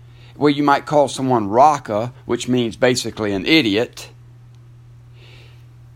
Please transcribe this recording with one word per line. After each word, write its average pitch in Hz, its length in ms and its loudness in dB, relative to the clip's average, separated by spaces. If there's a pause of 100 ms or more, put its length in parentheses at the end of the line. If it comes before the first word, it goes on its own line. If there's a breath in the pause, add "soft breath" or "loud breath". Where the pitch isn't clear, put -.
(360 soft breath)
where 147 160 2
you 143 120 -2
might 143 220 2
call 147 220 2
someone 123 400 -2
raca, 123 640 2 (140 soft breath)
which 120 240 -4
means 120 260 -2
basically 120 560 -2
an 95 140 -4
idiot. 117 640 -2 (1900 loud breath)